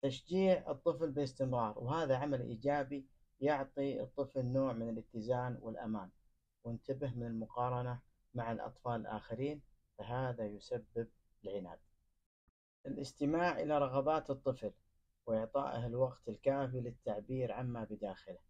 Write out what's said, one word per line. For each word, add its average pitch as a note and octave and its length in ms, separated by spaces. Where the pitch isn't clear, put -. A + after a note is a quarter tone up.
تشجيع F3+ 680
الطفل D3+ 400
باستمرار، C3 680
وهذا C3+ 380
عمل C#3 240
إيجابي C3+ 640
يعطي C#3 600
الطفل C3+ 440
نوع C3 280
من A2+ 160
الاتزان A#2+ 720
والأمان. A2 480
وانتبه B2+ 500
من A#2+ 140
المقارنة B2 720
مع A#2 180
الأطفال A2+ 500
الآخرين، A2+ 600
فهذا A#2+ 480
يسبب G#2 640
العناد. F#2+ 360
الاستماع D3 760
إلى D3+ 180
رغبات C#3 520
الطفل، B2+ 420
وإعطائه A#2+ 600
الوقت B2+ 440
الكافي C3 520
للتعبير A#2+ 680
عما A#2+ 320
بداخله. G2+ 560